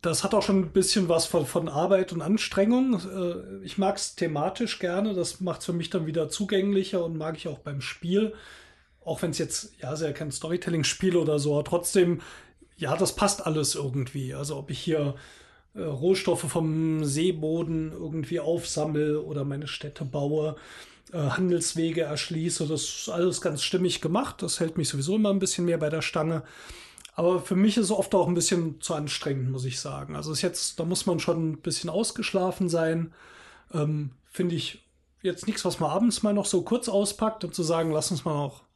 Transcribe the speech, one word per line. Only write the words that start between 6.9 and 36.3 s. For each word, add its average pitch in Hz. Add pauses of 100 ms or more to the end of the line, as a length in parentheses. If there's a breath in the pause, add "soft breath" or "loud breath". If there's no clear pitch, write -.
und 165
mag 156
ich -
auch 123
beim 139
Spiel. 202 (720 loud breath)
Auch -
wenn's 165
jetzt, -
ja, 131
ist 156
ja 147
kein 151
Storytelling-Spiel 175
oder 151
so, 147
aber 147
trotzdem, 175 (560 loud breath)
ja, 143
das -
passt -
alles 156
irgendwie. 135
Also 143
ob 139
ich 131
hier, 147 (600 loud breath)
äh, 202
Rohstoffe 165
vom 160
Seeboden 160
irgendwie 160
aufsammel 151
oder 151
meine 143
Städte -
baue, 147 (560 loud breath)
äh, 175
Handelswege 165
erschließe, 160
das 151
ist -
alles 170
ganz 147
stimmig 180
gemacht. 196
Das -
hält 160
mich 156
sowieso 147
immer 214
ein 196
bisschen 185
mehr 170
bei 156
der 156
Stange. 160 (720 loud breath)
Aber 175
für 185
mich 202
ist 214
es 175
oft 196
auch 175
ein 175
bisschen 165
zu 170
anstrengend, 139
muss 131
ich 127
sagen. 139
Also 147
ist 139
jetzt, -
da 160
muss 180
man 175
schon 165
ein 147
bisschen -
ausgeschlafen 185
sein. 165 (580 loud breath)
Ähm, 151 (200)
finde 175
ich - (380)
jetzt 180
nichts, -
was 160
man 151
abends 202
mal 208